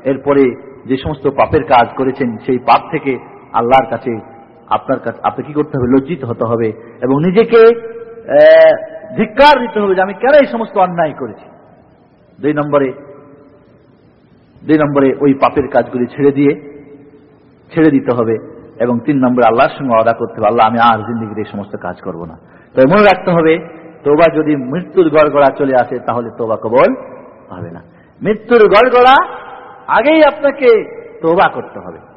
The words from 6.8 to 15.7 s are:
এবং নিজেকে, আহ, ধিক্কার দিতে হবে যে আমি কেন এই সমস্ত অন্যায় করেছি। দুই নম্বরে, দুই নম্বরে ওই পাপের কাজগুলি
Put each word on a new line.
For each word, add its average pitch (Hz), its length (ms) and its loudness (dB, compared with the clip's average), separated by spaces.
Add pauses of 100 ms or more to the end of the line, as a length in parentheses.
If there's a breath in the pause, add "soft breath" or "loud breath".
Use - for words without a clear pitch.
এবং 135 240 -2
নিজেকে, 220 320 2
আহ, 160 1400 4 (200)
ধিক্কার 269 460 2
দিতে 220 180 -6
হবে 196 160 0
যে 190 60 0
আমি 196 120 -2
কেন 240 200 0
এই 285 180 4
সমস্ত 220 260 -8
অন্যায় 170 360 -2
করেছি। 110 360 -14 (920)
দুই 147 120 -2
নম্বরে, 143 400 -2 (1700)
দুই 151 100 2
নম্বরে 143 440 2
ওই 139 120 2
পাপের 131 340 -2
কাজগুলি 123 400 -2